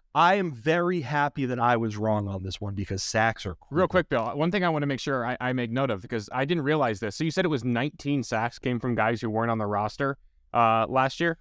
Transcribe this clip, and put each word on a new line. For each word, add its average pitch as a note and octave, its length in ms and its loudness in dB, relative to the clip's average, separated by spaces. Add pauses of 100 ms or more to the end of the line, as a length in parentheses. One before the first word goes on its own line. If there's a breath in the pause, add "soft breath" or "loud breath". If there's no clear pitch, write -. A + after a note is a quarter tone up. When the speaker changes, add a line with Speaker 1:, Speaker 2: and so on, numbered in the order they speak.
(140)
Speaker 1:
I E3+ 200 6
am F#3 180 0
very E3+ 480 0
happy C#3+ 460 0
that B2 140 -2
I A#2+ 160 4
was A2+ 200 -2
wrong G#2 300 0
on G2 160 -6
this F#2 180 -8
one G2+ 140 -6
because G2 300 -4
sacks A2 420 0
are F2+ 80 -6
cool. - 160 -20
Speaker 2:
Real E3+ 160 2
quick, F#3 220 2
Bill, A#2+ 280 -2
one D#3+ 140 2
thing F#3 140 0
I F3 40 2
wanna D3 180 0
make C#3 140 -2
sure C3 240 -2
I, B2 160 -4
I B2+ 120 -2
make B2 180 -2
note C3 200 0
of, F#2+ 120 -4
because G#2 300 -6
I B2+ 120 -2
didn't D#3 200 0
realize C3+ 360 2
this. G#2+ 160 -4
So - 80 -2
you E3 60 0
said F#3+ 140 0
it F3+ 40 2
was C3 160 -2
nineteen B2 600 -2
sacks A#2 340 -2
came B2 220 -2
from B2 160 -2
guys A2 240 2
who A#2 100 -2
weren't A2+ 220 0
on A2+ 60 0
the G#2+ 80 -2
roster, G#2+ 520 -2 (340)
uh, A2+ 360 4
last C3 320 0
year? E3+ 200 0